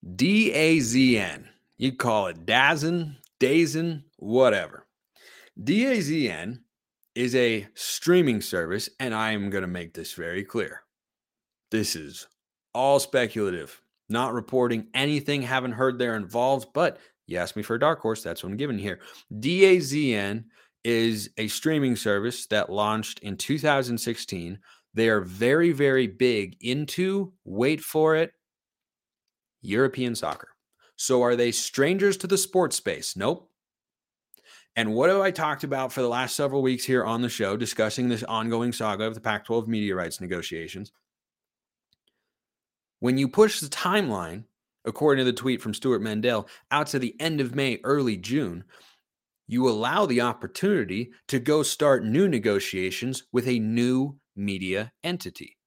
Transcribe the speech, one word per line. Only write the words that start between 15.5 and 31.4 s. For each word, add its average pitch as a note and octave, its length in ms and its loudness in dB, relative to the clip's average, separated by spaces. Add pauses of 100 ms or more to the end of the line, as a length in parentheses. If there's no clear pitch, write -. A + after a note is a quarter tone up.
heard B2 260 0
they're A#2+ 180 -2
involved, A#2+ 580 -2
but D#3+ 260 0 (260)
you F2 140 -6
asked F2 160 -4
me G#2+ 80 -6
for A#2 120 -4
a A#2+ 40 -4
dark D3+ 220 2
horse, A2 200 -2
that's E2+ 220 -10
what F#2 80 -8
I'm G#2 60 -8
giving C3 200 -4
here. G2 240 -8 (380)
D F3 260 4
A F#3 140 8
Z C#3+ 340 0
N G#2 320 -4 (380)
is A2+ 540 0
a A2 100 -4
streaming C#3+ 480 0
service G#2 500 -2
that G#2 240 0
launched G#2+ 500 -2
in G2+ 160 -8
two C#3 220 -4
thousand C3+ 400 0
sixteen. G2 640 -8 (340)
They A2+ 160 2
are G#2+ 120 2
very, A#2+ 500 2
very C3+ 340 4
big G#2 560 0
into, F3+ 720 -2 (100)
wait B2+ 380 -2
for D#3 340 2
it, E3 160 0 (1300)
European B2 520 0
soccer. D#2 360 -8 (480)
So B2+ 260 2
are A#2+ 120 4
they A#2+ 160 2